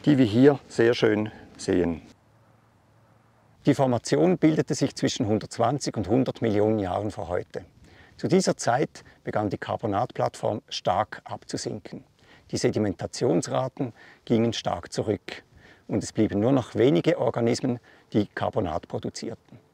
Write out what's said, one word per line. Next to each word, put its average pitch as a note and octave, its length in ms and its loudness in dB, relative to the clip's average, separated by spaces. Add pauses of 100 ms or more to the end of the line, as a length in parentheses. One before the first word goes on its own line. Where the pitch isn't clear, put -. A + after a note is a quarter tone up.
die D3 100 6
wir C3 80 6
hier B2+ 340 6 (100)
sehr A#2 260 4
schön G#2+ 380 2 (260)
sehen. F2 420 0 (1700)
Die C#3+ 80 6
Formation C#3+ 640 2
bildete D#3 360 2
sich - 200 -2
zwischen C3 320 -2
hundertzwanzig A2+ 720 -2
und F2+ 100 -4
hundert B2+ 320 0
Millionen A2 380 2
Jahren G2+ 320 -2
vor G2 180 -12
heute. F#2 360 -6 (520)
Zu - 120 -6
dieser F#3 280 2
Zeit - 480 -2 (180)
begann G#2+ 280 -2
die G#2+ 80 -6
Karbonatplattform A2 1080 -4
stark - 560 -2
abzusinken. - 800 -10 (460)
Die - 80 -4
Sedimentationsraten B2 1400 -2 (320)
gingen A#2 260 2
stark - 400 -6
zurück - 500 -4 (460)
und - 160 -2
es - 80 -14
blieben G2+ 280 0
nur A#2+ 120 2
noch C3 220 -2
wenige D3 440 4
Organismen, B2 600 -2 (320)
die G#2 140 2
Carbonat F#2 600 -4
produzierten. - 720 -10 (160)